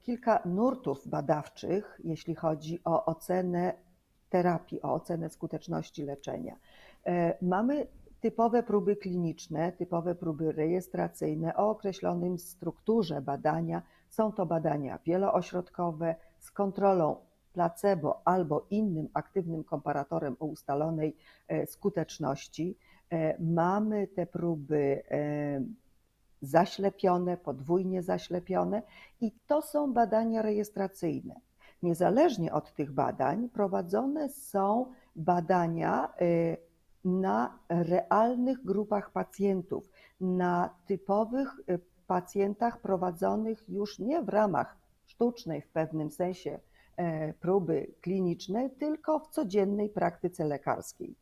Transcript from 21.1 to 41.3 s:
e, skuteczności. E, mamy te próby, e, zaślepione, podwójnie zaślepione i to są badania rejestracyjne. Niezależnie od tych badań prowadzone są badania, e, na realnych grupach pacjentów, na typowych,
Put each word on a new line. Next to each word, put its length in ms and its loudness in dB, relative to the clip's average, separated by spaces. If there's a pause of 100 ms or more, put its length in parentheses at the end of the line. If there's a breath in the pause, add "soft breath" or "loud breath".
e, 180 -2
skuteczności. 1120 -4 (340 soft breath)
E, 280 0
mamy 680 2
te 180 -4
próby, 840 0
e, 500 -2 (800)
zaślepione, 960 2
podwójnie 680 0
zaślepione 800 -2 (380 loud breath)
i 100 -2 (160)
to 140 2
są 320 -2
badania 480 2
rejestracyjne. 920 -2 (480 soft breath)
Niezależnie 680 4
od 200 -2
tych 180 -4
badań 580 0
prowadzone 800 0
są 560 0 (300 loud breath)
badania, 1040 2
e, 500 2 (340)
na 540 0 (100)
realnych 960 2
grupach 460 -2
pacjentów, 800 -2 (320 soft breath)
na 540 0 (100)
typowych, 840 -2